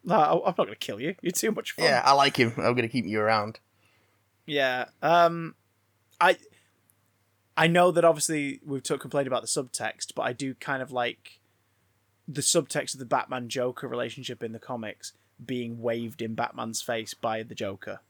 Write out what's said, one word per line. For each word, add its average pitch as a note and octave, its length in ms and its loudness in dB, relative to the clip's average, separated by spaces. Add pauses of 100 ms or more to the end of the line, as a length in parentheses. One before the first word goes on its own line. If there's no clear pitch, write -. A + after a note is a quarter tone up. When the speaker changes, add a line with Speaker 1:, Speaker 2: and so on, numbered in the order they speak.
Speaker 1:
No, F#3 100 0
I, D#3+ 200 4
I'm F3+ 220 0
not E3 100 2
gonna G#2 100 -12
kill G#2 240 -8
you. E3+ 200 -6
You're - 120 -4
too - 180 0
much - 220 -6
fun." E3 140 0
Speaker 2:
Yeah, C3+ 180 4
I C3+ 80 8
like C#3 240 4
him. A#2 220 4
I'm A#2+ 180 2
gonna A#2 100 0
keep A2 200 -4
you G#2+ 120 -2
around. G#2+ 400 0 (840)
Speaker 1:
Yeah. C3 400 0 (180)
Um, E3+ 540 4 (640)
I, F#3 160 6 (1200)
I D#3+ 100 6
know F3 240 8
that E3 140 4
obviously D3+ 600 2
we've C#3 180 -6
t-, C#3+ 160 -4
complained C#3 280 -2
about B2 160 -2
the A2+ 60 -10
subtext, - 680 -6
but B2 80 -6
I B2 100 -2
do C3+ 220 -8
kind C3+ 280 -6
of B2+ 100 -10
like B2 480 -6 (880)
the C#3 140 -6
subtext - 500 0
of C3 80 -12
the B2+ 60 -10
Batman-Joker B2+ 840 -2
relationship B2 560 -8
in A2 80 -8
the A2+ 80 -12
comics A2+ 520 -10 (320)
being A#2 360 -6
waved A#2 420 -4
in A2+ 120 -6
Batman's A#2 480 -6
face A2+ 320 -6
by A2 280 -4
the A2+ 140 -14
Joker. G2 540 -8